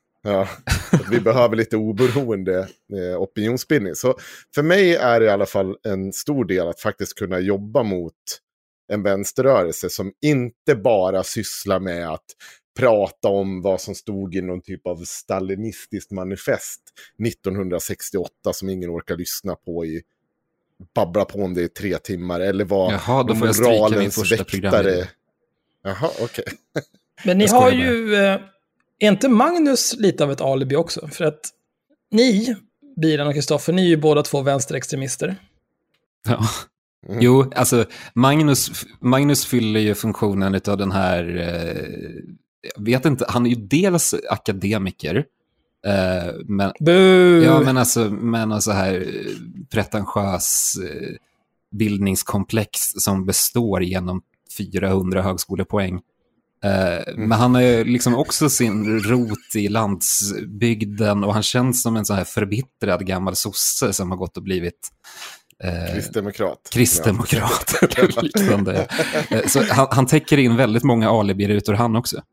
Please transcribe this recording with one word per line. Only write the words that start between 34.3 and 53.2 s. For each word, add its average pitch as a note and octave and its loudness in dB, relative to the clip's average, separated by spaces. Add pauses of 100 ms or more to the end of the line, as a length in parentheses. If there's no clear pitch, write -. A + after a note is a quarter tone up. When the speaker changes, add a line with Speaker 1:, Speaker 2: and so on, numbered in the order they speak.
Speaker 3:
vänsterextremister. C#3 -4 (920)
Speaker 2:
Ja. A2+ 2 (600)
Speaker 1:
Mm. G#2 -8
Speaker 2:
Jo, C3 6
alltså A#2+ 4 (300)
Magnus, C#3 2 (160)
Magnus C3+ 2
fyller A2 0
ju G#2 2
funktionen G2 0
utav G2 -2
den G2 -2
här, F2 0
eh, E2+ -6 (960)
jag G#2 -12
vet B2 2
inte, C#3+ 2
han A#2+ 2
är A#2+ 2
ju B2 2
dels D#3+ 0 (160)
akademiker, G2 -4 (720)
eh, F#2 0 (120)
men G2 -2
Speaker 3:
Bu! F3+ 8
Speaker 2:
ja, D#3+ 8
men C3 4
alltså, A#2+ 2 (100)
men A2 -2
alltså G#2+ 0
här, F#2+ 0
eh, G2+ -6 (380)
pretentiös, G2 -2 (100)
eh, D#2 -10 (560)
bildningskomplex G2+ -2 (160)
som F#2+ 0